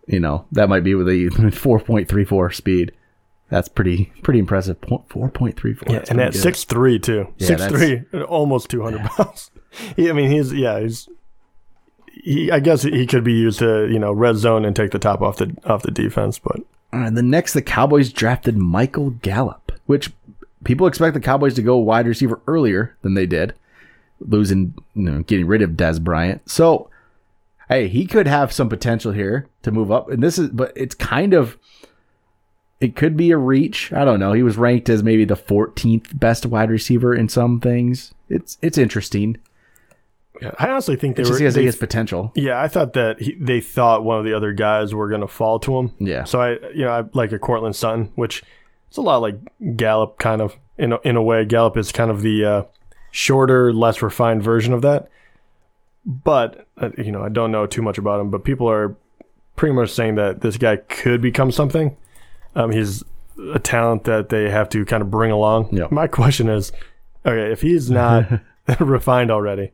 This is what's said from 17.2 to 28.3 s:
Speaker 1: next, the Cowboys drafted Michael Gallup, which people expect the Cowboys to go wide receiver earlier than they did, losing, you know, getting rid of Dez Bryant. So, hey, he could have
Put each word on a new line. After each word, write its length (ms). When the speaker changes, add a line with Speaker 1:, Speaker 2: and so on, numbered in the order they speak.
Speaker 1:
next, 300
the 80
Cowboys 520
drafted 440
Michael 540
Gallup, 600
which 260
people 220
expect 260
the 80
Cowboys 320
to 80
go 160
wide 300
receiver 400
earlier 540
than 120
they 120
did, 280
losing, 540
you 100
know, 200
getting 240
rid 140
of 100
Dez 320
Bryant. 460
So, 400
hey, 180
he 180
could 220
have 240